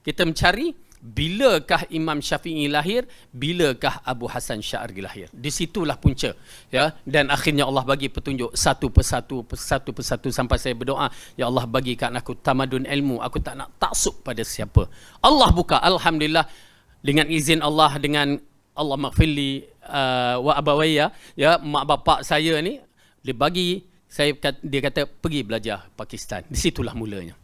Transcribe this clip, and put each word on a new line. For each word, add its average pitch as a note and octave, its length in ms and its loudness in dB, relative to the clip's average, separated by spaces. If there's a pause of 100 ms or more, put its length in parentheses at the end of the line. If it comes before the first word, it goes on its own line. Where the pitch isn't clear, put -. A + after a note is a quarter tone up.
kita E3 240 -2
mencari, F#3 720 0
bilakah E3+ 960 2
Imam D#3+ 260 -2
Syafi'i D3+ 540 -2
lahir, F#3 320 0 (260)
bilakah C#3+ 720 0
Abu A#2+ 240 -6
Hasan A#2+ 380 -6
Sya'ri G2 400 -8
lahir. F#2 260 -14
Di C#3 220 -8
situlah D#3+ 480 -4
punca, C3+ 340 0 (380)
ya, C3+ 160 2 (160)
dan C#3+ 240 2
akhirnya C#3+ 400 2
Allah C3+ 160 0
bagi C3+ 240 0
petunjuk B2 480 -6
satu C#3 340 2
persatu, B2 540 2
persatu - 480 -4
persatu, B2+ 400 -4
sampai B2+ 240 0
saya B2 180 -2
berdoa, C3+ 320 -2 (300)
"Ya B2+ 100 0
Allah, A#2+ 220 0
bagikan B2 480 -2
aku A#2+ 240 -8
tamadun C3 480 0
ilmu, C#3+ 340 0
aku B2+ 220 -4
tak C3+ 160 -10
nak - 160 -14
taksub - 480 -2
pada A#2 160 -6
siapa." G#2+ 480 0 (320)
Allah B3+ 320 8
buka, E3 320 4
Alhamdulillah, D#3+ 640 2 (560)
dengan C#3+ 240 4
izin D#3 320 2
Allah, D3 400 4
dengan C#3+ 400 0 (340)
Allah D3 220 -2
maghfirli, C#3 680 0 (240)
uh, B2+ 560 0
wa C#3+ 160 2
abawayya, D3+ 540 2 (260)
ya, D#3 220 4
mak D3 260 -2
bapak C#3+ 400 2
saya D#3+ 380 2
ni, B3 180 -6 (400)
dia C3 140 -6
bagi, F3 480 0 (260)
saya D3 240 0
kat-, - 300 -4
dia C#3 180 -2
kata, C#3+ 240 -2
"Pergi D3 400 -6
belajar G#2+ 480 -6
Pakistan." G#2 560 -10
Di A#2+ 80 -4
situlah A#2+ 400 -2
mulanya. G2+ 460 -10